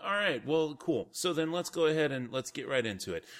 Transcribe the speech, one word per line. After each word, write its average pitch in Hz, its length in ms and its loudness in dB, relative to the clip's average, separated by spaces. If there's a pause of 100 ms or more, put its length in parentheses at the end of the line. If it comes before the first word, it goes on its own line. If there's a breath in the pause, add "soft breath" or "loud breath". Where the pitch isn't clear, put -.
all 196 100 -2
right. 175 320 0
Well, 156 300 2
cool. 135 380 -2
So 180 200 0
then 160 180 0
let's 175 200 -2
go 165 160 4
ahead 156 240 4
and 127 200 -4
let's 131 200 -4
get 123 160 -8
right 127 180 2
into 95 300 -4
it. 80 100 -6 (140 loud breath)